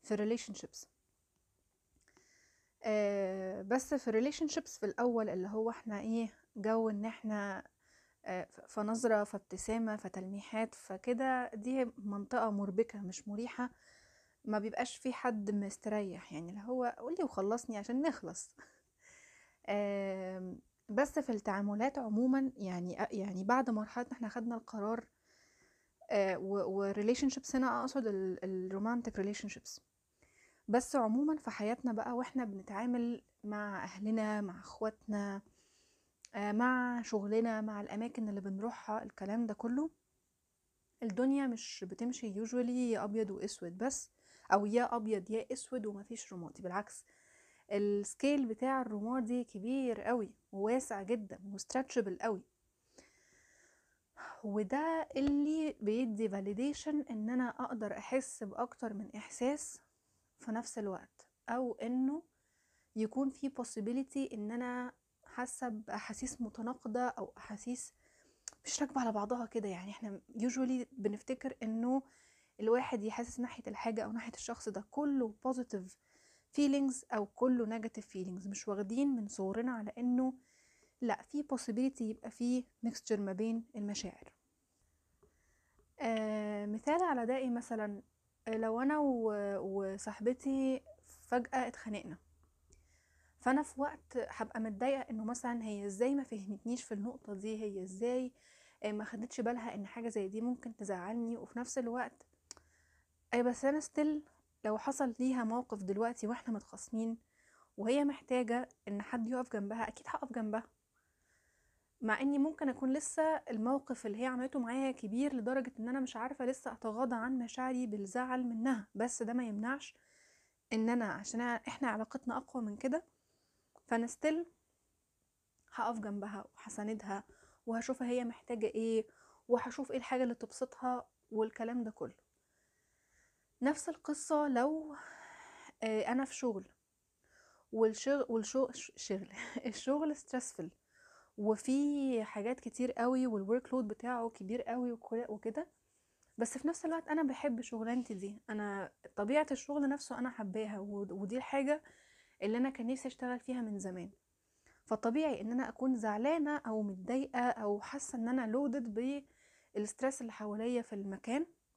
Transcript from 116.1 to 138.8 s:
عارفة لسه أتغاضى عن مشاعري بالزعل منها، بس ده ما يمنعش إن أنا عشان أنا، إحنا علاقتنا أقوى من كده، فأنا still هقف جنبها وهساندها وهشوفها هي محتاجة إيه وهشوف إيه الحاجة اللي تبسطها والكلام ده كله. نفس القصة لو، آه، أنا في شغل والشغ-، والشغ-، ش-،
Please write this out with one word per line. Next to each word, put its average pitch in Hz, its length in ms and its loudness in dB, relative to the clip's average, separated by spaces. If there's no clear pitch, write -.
عارفة 254 300 -4
لسه 262 260 -2
أتغاضى 233 440 0
عن 247 240 0
مشاعري 254 480 0
بالزعل 247 560 0
منها، 233 520 2
بس 226 280 0
ده 226 100 -2
ما 247 100 2
يمنعش 226 520 -4
إن 220 160 4
أنا 240 160 4
عشان 208 360 -2
أنا، 240 260 0
إحنا 262 200 -2
علاقتنا 226 500 -2
أقوى 254 260 -6
من 208 140 -4
كده، 269 260 0
فأنا 233 220 2
still 311 380 0
هقف 226 260 0
جنبها 202 460 -6
وهساندها 208 640 -4
وهشوفها 240 420 -2
هي 247 160 2
محتاجة 233 440 -4
إيه 226 400 2
وهشوف 247 440 2
إيه 262 60 0
الحاجة 254 260 0
اللي 240 120 0
تبسطها 247 720 -4
والكلام 226 520 0
ده 220 80 -6
كله. - 240 -8
نفس 285 280 2
القصة 302 580 2
لو، 294 480 2
آه، 220 180 2
أنا 262 240 2
في - 100 -8
شغل 202 320 -2
والشغ-، 226 540 6
والشغ-، 247 440 2
ش-، - 220 -12